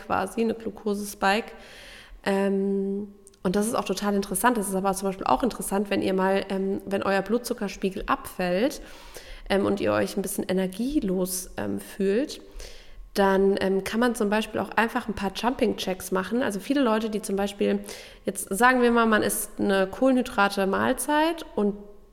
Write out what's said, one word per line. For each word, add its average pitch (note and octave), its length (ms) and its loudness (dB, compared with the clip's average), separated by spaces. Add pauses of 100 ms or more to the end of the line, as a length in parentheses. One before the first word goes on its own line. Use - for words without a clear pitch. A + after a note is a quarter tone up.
quasi, F#3+ 360 -2
eine A3 120 2
Glukose-Spike. G#3 1000 -2 (720)
Ähm, G3 880 0 (280)
und F#3 140 0
das G#3 120 2
ist A3+ 60 -4
auch G3 120 -2
total G3+ 300 0
interessant. G3+ 420 2
Das G3 100 -2
ist G3 80 -4
aber F#3+ 180 0
zum G3 140 -4
Beispiel F#3+ 180 -4
auch B3+ 180 2
interessant, G3+ 460 -2
wenn G3 120 0
ihr F#3+ 120 0
mal, F#3+ 360 2
ähm, F#3+ 360 -2
wenn G3 180 -2
euer G3 180 2
Blutzuckerspiegel G#3 840 -2
abfällt, F#3 760 -2 (680)
ähm, G3 160 4
und G3+ 140 2
ihr - 140 2
euch G#3 240 2
ein G3+ 40 -2
bisschen F#3+ 220 -4
energielos, F#3+ 1120 -2
ähm, G3+ 240 -4
fühlt, G3+ 640 -2 (720)
dann, G3 480 6
ähm, F#3+ 240 0
kann A3 160 -2
man B3 120 4
zum G#3 160 0
Beispiel G#3+ 300 -2
auch G3+ 120 -4
einfach A3+ 360 0
ein G3+ 60 -4
paar G3 200 -4
Jumping A3+ 440 0
Jacks - 340 -6
machen. F#3+ 320 0
Also G#3 160 -2
viele C#4 220 0
Leute, A3 280 2
die G#3 120 -4
zum G3 160 -2
Beispiel, G3+ 420 0 (460)
jetzt - 300 -4
sagen B3 260 6
wir A#3+ 100 6
mal, A#3 140 6
man G#3+ 180 4
isst - 340 -2
eine G3 300 4
Kohlenhydrate-Mahlzeit B3 1600 2 (100)
und G#3 200 2 (380)